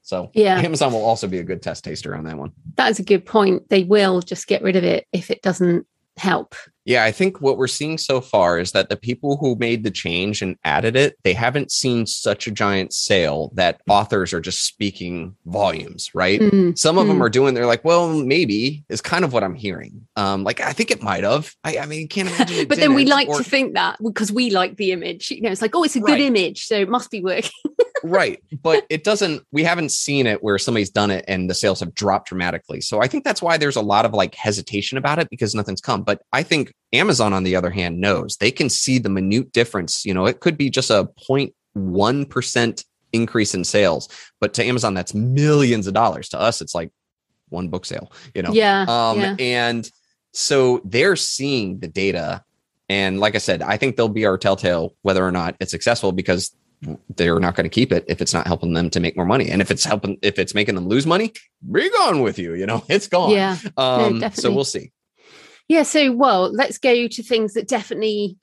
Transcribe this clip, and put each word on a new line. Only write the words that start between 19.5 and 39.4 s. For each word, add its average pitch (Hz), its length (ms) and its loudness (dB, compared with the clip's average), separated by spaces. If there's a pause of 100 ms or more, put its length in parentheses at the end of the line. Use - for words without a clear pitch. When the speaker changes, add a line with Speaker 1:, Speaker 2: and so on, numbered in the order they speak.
Speaker 1:
hearing. 90 600 -10
Um, 98 280 0
like, 107 160 -2
"I 135 140 -4
think 226 160 -2
it 233 140 -2
might 95 200 -2
have." 131 300 0 (100)
I, 156 140 -6
I 147 80 -6
mean, 156 160 -10
you 156 60 -10
can't 185 220 -4
imagine 175 280 0
it 294 120 0
Speaker 2:
<laughs> - 0 -
But 294 100 2
then 285 160 6
we 277 80 4
Speaker 1:
didn't, 269 120 4
Speaker 2:
like 277 140 2
Speaker 1:
or 294 80 0
Speaker 2:
to 254 60 0
think 262 320 0
that 180 280 0
because 214 280 -2
we 240 180 0
like 190 280 0
the 190 140 0
image. 175 380 -6
You 269 120 -10
know, 214 100 0
it's 190 100 -4
like, 220 140 -2
"Oh, 349 80 2
it's 311 120 0
a 254 40 0
good 214 140 4
Speaker 1:
Right. 262 80 4
Speaker 2:
image, 214 440 0
so 220 120 -2
it 196 120 0
must 240 220 -2
be 214 100 -8
working." 180 300 -4 (140)
<laughs> 294 60 -8 (320)
Speaker 1:
Right. 165 380 2 (220)
But 160 260 4
it 156 140 -2
doesn't, 202 480 0
we 147 120 0
haven't 170 280 0
seen 139 340 0
it 107 160 0
where 101 160 2
somebody's 107 320 0
done 104 220 2
it 92 160 -2
and 92 200 -2
the 90 60 -2
sales 98 280 0
have 87 120 -8
dropped 101 360 0
dramatically. 87 520 -4
So 107 180 -2
I 123 80 4
think 277 160 -4
that's 214 200 -4
why 170 140 2
there's 147 180 0
a 120 80 0
lot 104 220 4
of, 110 80 -2
like, 95 200 0
hesitation 104 640 -4
about 143 220 -2
it 160 100 -4
because 110 240 -4
nothing's 104 280 -6
come. 104 200 -2
But 101 220 -2 (100)
I 131 80 2
think 160 320 -2 (200)
Amazon, 123 380 2
on 95 120 0
the 92 120 0
other 87 140 0
hand, 87 300 -4
knows. 95 380 0
They 117 120 2
can 147 200 0
see - 280 0
the 107 120 -2
minute 98 420 0